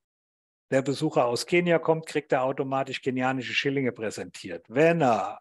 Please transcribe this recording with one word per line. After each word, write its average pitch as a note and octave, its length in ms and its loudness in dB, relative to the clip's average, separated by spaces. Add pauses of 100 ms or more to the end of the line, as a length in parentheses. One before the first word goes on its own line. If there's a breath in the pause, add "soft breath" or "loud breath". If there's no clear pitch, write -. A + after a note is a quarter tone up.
(720)
der C3+ 100 4
Besucher C#3+ 440 0
aus A#2+ 200 -2
Kenia F3 320 2
kommt, D#3+ 280 0
kriegt - 260 -2
er C3 100 2
automatisch C3+ 580 -2
kenianische B2+ 540 -2
Schillinge C#3 380 0
präsentiert. F#2+ 760 -8
Wenn D#3+ 320 4
er G#2+ 400 2